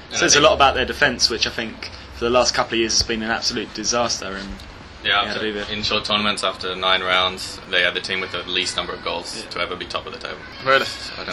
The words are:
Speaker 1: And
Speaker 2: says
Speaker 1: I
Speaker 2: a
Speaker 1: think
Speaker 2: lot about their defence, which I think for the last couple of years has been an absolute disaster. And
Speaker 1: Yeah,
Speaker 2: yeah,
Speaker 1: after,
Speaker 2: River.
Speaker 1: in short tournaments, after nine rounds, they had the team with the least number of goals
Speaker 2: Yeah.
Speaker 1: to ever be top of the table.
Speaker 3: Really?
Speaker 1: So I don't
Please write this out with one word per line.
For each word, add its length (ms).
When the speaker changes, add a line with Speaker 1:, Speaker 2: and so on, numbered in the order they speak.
Speaker 1:
And 60
Speaker 2:
says 40
Speaker 1:
I 60
Speaker 2:
a 0
Speaker 1:
think 60
Speaker 2:
lot 100
about 200
their 100
defence, 440
which 160
I 40
think 400
for 80
the 80
last 240
couple 200
of 40
years 180
has 80
been 160
an 100
absolute 420
disaster. 540
And 200
Speaker 1:
Yeah, 200
Speaker 2:
yeah, 80
Speaker 1:
after, 120
Speaker 2:
River. 280
Speaker 1:
in 120
short 220
tournaments, 380
after 320
nine 280
rounds, 560
they 140
had 100
the 80
team 200
with 100
the 120
least 340
number 160
of 100
goals 400
Speaker 2:
Yeah. 80
Speaker 1:
to 80
ever 160
be 100
top 200
of 80
the 60
table. 200
Speaker 3:
Really? 200
Speaker 1:
So 280
I 60
don't 140